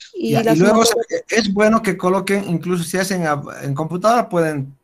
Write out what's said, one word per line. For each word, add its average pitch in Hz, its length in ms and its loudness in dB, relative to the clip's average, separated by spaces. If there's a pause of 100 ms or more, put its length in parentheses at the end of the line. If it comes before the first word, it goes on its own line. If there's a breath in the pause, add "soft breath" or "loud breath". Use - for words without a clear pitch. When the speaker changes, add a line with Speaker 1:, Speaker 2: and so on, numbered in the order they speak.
(160)
Speaker 1:
Y 233 140 -4
Speaker 2:
Ya, 226 140 2
Speaker 1:
la 220 80 4
Speaker 2:
y 156 60 2
luego 214 260 6
Speaker 1:
sumatoria - 420 0
Speaker 2:
se-, 196 100 -2
es 202 160 0
bueno 214 300 2
que 190 140 -2
coloquen, 190 520 0
incluso 170 360 -2
si 185 140 -4
hacen 185 280 -2
a-, 147 160 -2 (200)
en 139 120 -4
computadora 180 540 0
pueden 156 560 -2